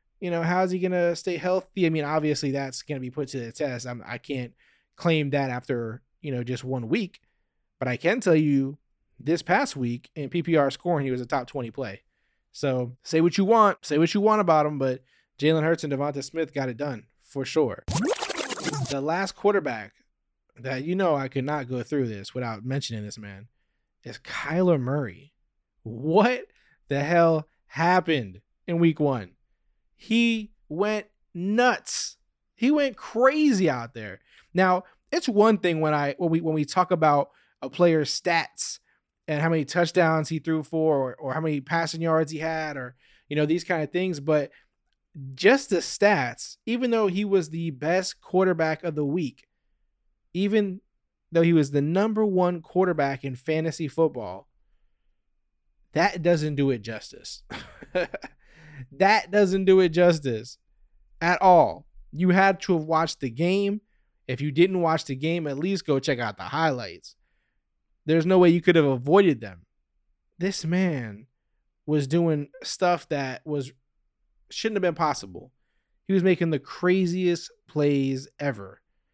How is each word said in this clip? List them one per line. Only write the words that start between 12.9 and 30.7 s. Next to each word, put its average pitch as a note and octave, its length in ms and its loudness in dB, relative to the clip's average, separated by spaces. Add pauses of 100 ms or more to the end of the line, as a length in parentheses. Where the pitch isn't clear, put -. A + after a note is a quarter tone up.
say D#3+ 160 0
what E3+ 180 2
you G3 60 4
want, G#3 400 4
say D3 140 -2
what E3 160 2
you G#3 60 0
want G#3+ 200 2
about D#3 260 4
him, D3+ 120 -6
but C3 240 -2 (360)
Jalen D#3 240 2
Hurts E3 220 0
and C#3+ 80 -4
Devonta C#3 320 -4
Smith D#3+ 280 -6
got C3+ 160 -4
it A#2 80 -8
done B2+ 300 -8 (160)
for C3+ 220 -8
sure. B2+ 400 0 (1080)
The C#3 100 -2
last E3+ 360 -4
quarterback C#3+ 560 0 (640)
that, C3 240 -6
you F3 140 -2
know, F3+ 180 2
I C3+ 140 -2
could C3 160 -4
not C#3+ 240 -4
go B2 160 -6
through C3+ 240 -2
this G2+ 260 -10
without A#2 300 -8
mentioning B2 400 -6
this G#2 140 -14
man G2+ 280 -16 (560)
is - 160 -14
Kyler E3 640 0
Murray. B2+ 520 -6 (520)
What E3 600 0 (420)
the C#3 120 -2
hell E3 460 4 (200)
happened D#3+ 760 0 (260)
in E3+ 140 -2
week E3 180 4
one? B2+ 340 -2 (640)
He A3+ 560 0 (180)
went G3+ 380 -2 (260)